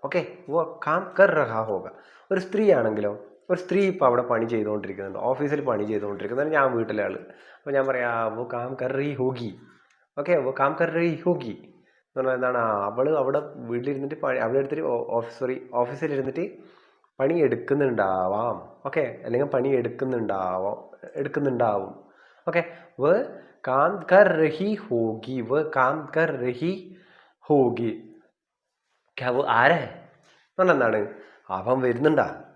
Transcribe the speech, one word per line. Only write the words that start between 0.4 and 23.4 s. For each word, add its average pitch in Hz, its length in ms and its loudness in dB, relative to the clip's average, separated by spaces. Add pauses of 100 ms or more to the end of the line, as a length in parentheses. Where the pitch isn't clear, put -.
വോ 156 380 -2
കാം 180 340 -2
കർ 190 140 8
രഹാ 113 280 0
ഹോഗ. 101 260 -4 (420)
ഒരു 190 100 2
സ്ത്രീ 202 320 4
ആണെങ്കിലോ, 107 460 2 (320)
ഒരു 175 80 2
സ്ത്രീ 196 280 2
ഇപ്പോൾ 180 200 2
അവിടെ 123 160 4
പണി 117 220 0
ചെയ്തുകൊണ്ടിരിക്കുന്നുണ്ട്, 104 760 -4
ഓഫീസിൽ 139 460 -2
പണി 107 200 0
ചെയ്തുകൊണ്ടിരിക്കുന്നുണ്ട്, 107 680 -4
ഞാൻ 135 220 4
വീട്ടിലെ 107 280 -2
ആള്. 95 140 -6
അപ്പോൾ - 520 -16
ഞാൻ 135 160 2
പറയാം, 117 500 -2
"വോ 120 160 -8
കാം 123 300 -6
കർ 131 100 -4
രഹി 139 220 -4
ഹോഗി." 120 460 -4 (580)
ഓക്കെ, 180 180 0
"വോ 131 240 -2
കാം 143 200 2
കർ 165 100 2
രഹി 165 360 0
ഹോഗി" 131 240 0
എന്ന് - 680 -18
പറഞ്ഞാൽ 131 180 0
എന്താണ്? 123 240 0
ആ, 107 260 0
അവള് 127 320 0
അവിടെ 139 220 2 (160)
വീട്ടിലിരുന്നിട്ട് 135 680 -6
പണി, 131 180 -2
അവിടെ 120 200 2
എടുത്തിട്ട് 143 240 -2
ഓ-, 120 260 -2
ഓഫീസ്, 117 300 -4
സോറി, 131 360 -6
ഓഫീസിലിരുന്നിട്ട് 135 840 -2 (640)
പണി 156 200 2
എടുക്കുന്നുണ്ടാവാം. 113 1400 0 (100)
ഓക്കെ, 135 380 -4
അല്ലെങ്കിൽ 123 220 0
പണി 135 220 0
എടുക്കുന്നുണ്ടാവാം, 107 1500 -2
എടുക്കുന്നുണ്ടാവും. 120 920 -2 (440)
ഓക്കെ, 165 240 0 (280)
"വോ 151 140 4 (540)